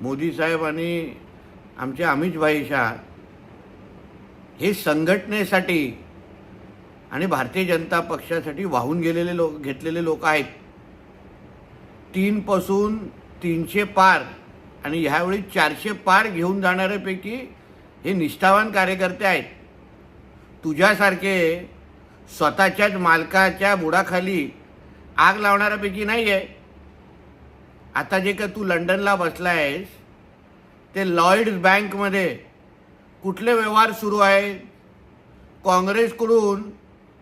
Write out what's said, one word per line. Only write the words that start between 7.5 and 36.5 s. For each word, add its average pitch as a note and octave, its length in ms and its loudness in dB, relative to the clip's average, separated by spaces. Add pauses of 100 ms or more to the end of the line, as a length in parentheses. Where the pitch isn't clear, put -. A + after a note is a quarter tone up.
जनता E3+ 360 0
पक्षासाठी E3 640 -6
वाहून D3 360 -2
गेलेले F3 360 -2
लोक, D#3+ 200 -2
घेतलेले D#3 480 -6
लोक D#3+ 200 -2
आहेत. D3+ 200 2 (1700)
तीनपासून G3 840 0 (460)
तीनशे E3+ 440 -2
पार F#3+ 360 4 (640)
आणि D#3 160 -4
ह्यावेळी F3 400 0 (140)
चारशे D#3+ 380 0 (120)
पार G3 220 4
घेऊन F#3+ 340 -2
जाणाऱ्यापैकी F#3+ 760 -2 (680)
हे F3 80 -2
निष्ठावान F#3+ 580 2
कार्यकर्ते F#3 540 0
आहेत. F3 200 0 (1200)
तुझ्यासारखे F3+ 1080 2 (580)
स्वतःच्याच F#3+ 680 0
मालकाच्या F#3 800 2
बुडाखाली F3+ 760 -2 (680)
आग F#3 200 4
लावणाऱ्यापैकी G3+ 640 0
नाही A3 260 0
आहे. F#3+ 160 0 (1500)
आता D3 240 -2
जे G3 140 0
का G#3 140 -4
तू G3+ 180 -8
लंडनला F#3 500 2
बसला F3 360 -2
आहेस, D#3+ 380 -2 (1080)
ते F#3+ 220 -2
लॉयड्स G3 460 4
बँकमध्ये G3 640 2 (960)
कुठले G3 300 -2
व्यवहार A3 400 4
सुरू G#3 260 -4
आहेत? G3 400 4 (1040)
काँग्रेसकडून G#3+ 1000 2 (600)